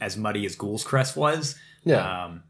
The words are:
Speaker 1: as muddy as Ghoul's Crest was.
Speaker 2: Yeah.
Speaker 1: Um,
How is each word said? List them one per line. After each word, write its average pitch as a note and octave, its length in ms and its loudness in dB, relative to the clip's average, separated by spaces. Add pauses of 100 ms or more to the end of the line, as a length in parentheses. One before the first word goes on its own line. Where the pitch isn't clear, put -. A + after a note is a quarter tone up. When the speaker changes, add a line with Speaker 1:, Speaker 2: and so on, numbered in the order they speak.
Speaker 1:
as G2+ 160 -4
muddy G#2 300 -2
as F2+ 100 -6
Ghoul's G#2+ 280 -4
Crest C3+ 300 2
was. D3 400 0 (300)
Speaker 2:
Yeah. F#2 400 2
Speaker 1:
Um, E2+ 260 -12